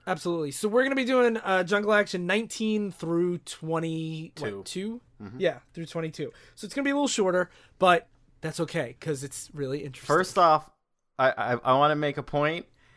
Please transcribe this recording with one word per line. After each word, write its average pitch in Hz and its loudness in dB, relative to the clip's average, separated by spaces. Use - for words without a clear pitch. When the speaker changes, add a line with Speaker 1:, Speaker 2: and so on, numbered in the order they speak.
Speaker 1:
Absolutely. 170 -4
So 208 -4
we're 233 4
gonna 269 0
be 262 0
doing, 240 4
uh, 190 0
Jungle 208 2
Action 196 0
nineteen 214 -2
through 170 -2
twenty, 160 -6
Speaker 2:
Two. 208 -8
Speaker 1:
what, 190 -14
two? 220 -8
Speaker 2:
Mm-hmm. 127 -12
Speaker 1:
Yeah, 151 0
through 165 -10
twenty-two. 160 -8
So - -16
it's 180 -14
gonna 277 -2
be 277 0
a 277 0
little 285 2
shorter, 180 0
but 175 4
that's 160 -6
okay, 143 -6
'cause 143 -6
it's - -10
really 143 -6
interesting. 143 -2
Speaker 2:
First 185 2
off, 160 6
I, 131 6
I, 113 -2
I 131 4
wanna 147 4
make 147 -2
a 139 -6
point 151 -2